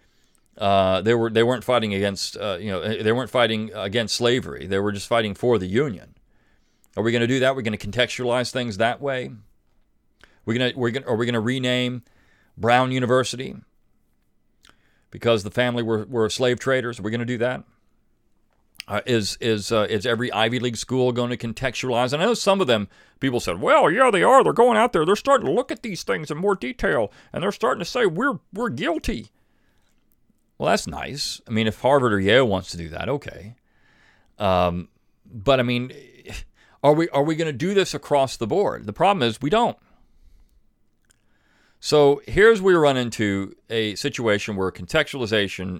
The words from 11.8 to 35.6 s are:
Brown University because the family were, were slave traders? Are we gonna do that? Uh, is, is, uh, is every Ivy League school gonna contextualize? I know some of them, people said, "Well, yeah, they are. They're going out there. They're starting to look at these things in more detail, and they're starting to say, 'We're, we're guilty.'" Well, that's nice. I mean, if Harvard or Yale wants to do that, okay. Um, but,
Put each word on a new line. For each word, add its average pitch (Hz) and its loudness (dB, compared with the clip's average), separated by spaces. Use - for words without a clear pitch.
Brown 120 4
University 127 0
because 113 0
the 101 -10
family 120 0
were, 110 -2
were 110 0
slave 127 0
traders? 123 -2
Are 95 -10
we 107 -4
gonna 117 -4
do 120 -6
that? 127 -4
Uh, 101 -4
is, 113 0
is, 110 -2
uh, 107 2
is 107 -2
every 117 -2
Ivy 113 0
League 117 -2
school 127 0
gonna 120 -2
contextualize? 123 -2
I 151 -2
know 240 2
some 196 0
of 180 2
them, 110 2
people 123 -2
said, 90 -4
"Well, 233 4
yeah, 247 4
they 185 2
are. 247 6
They're 151 2
going 226 4
out 233 2
there. 156 2
They're 190 4
starting 269 2
to 135 0
look 247 -2
at - -8
these 208 -8
things 160 -6
in 151 -6
more 202 0
detail, 180 -2
and 151 -6
they're 196 -2
starting 247 -2
to 170 -6
say, 240 0
'We're, 196 -2
we're 214 -4
guilty.'" 208 -6
Well, 147 0
that's 202 0
nice. - -10
I - -10
mean, 110 0
if 104 -4
Harvard 127 4
or 101 2
Yale 110 4
wants 95 -2
to 87 -12
do 82 -12
that, - -8
okay. 120 -10
Um, 90 0
but, 127 0